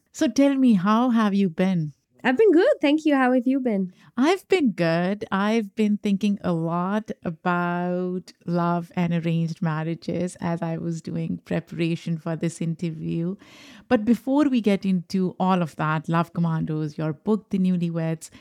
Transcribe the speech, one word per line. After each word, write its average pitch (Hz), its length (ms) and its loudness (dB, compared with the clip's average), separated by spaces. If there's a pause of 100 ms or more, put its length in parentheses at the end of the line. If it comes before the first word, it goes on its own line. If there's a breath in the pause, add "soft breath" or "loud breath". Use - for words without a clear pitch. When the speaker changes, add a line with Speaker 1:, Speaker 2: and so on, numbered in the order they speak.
(120)
Speaker 1:
So 320 140 -2
tell 277 280 2
me, 262 180 4
how 214 380 2
have 220 240 2
you 196 160 2
been? 170 420 -2 (320)
Speaker 2:
I've 254 140 0
been 427 140 6
good. 403 280 6
Thank 302 240 2
you. 294 100 4
How 254 180 4
have 254 140 2
you 262 140 0
been? 196 320 -2 (240 soft breath)
Speaker 1:
I've 330 320 2
been 311 240 2
good. 175 580 0
I've 208 440 0
been 208 240 0
thinking 202 440 0
a 180 120 0
lot 175 560 -2 (120)
about 180 1080 -2 (140)
love 170 500 0
and 170 160 0
arranged 165 480 -2
marriages 165 800 -4
as 170 220 -4
I 165 160 -4
was 165 240 -6
doing 170 420 -6
preparation 170 720 -4
for 160 200 -6
this 165 260 -4
interview. 165 760 -4 (520 loud breath)
But 214 180 2
before 269 420 2
we 247 140 0
get 196 240 2
into 185 520 0
all 185 220 2
of 160 160 -4
that, 156 320 -2
Love 165 240 0
Commandos, 160 640 -2
your 156 160 -2
book, - 380 -2
The 196 80 -2
Newlyweds, 170 720 -2 (100)